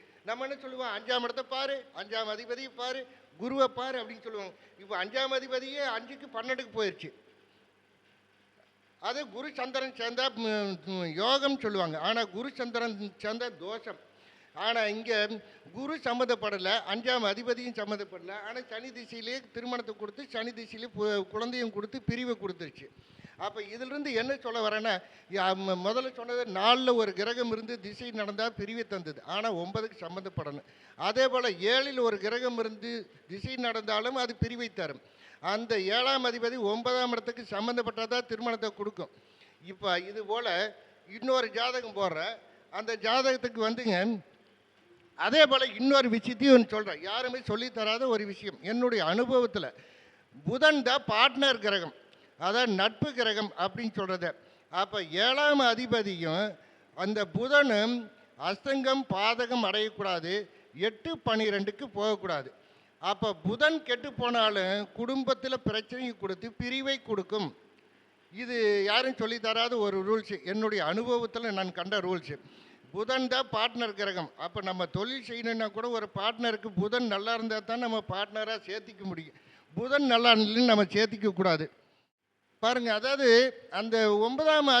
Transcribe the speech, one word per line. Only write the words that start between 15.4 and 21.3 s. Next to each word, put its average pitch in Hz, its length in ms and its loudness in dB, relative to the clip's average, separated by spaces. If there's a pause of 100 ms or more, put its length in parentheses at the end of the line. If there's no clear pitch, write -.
குரு 277 180 -4 (100)
சம்மந்தப்படல, 214 640 0 (240)
அஞ்சாம் 240 400 0
அதிபதியும் 240 480 -4
சம்மந்தப்படல. 196 520 -8 (140)
ஆனா 233 120 -10 (120)
சனி 226 180 -12 (100)
திசையிலேயே 233 400 -10 (180)
திருமணத்தை 240 460 -6
கொடுத்து, 208 200 -12 (120)
சனி 233 240 -4
திசையிலேயே 226 380 -12
பு-, 208 360 0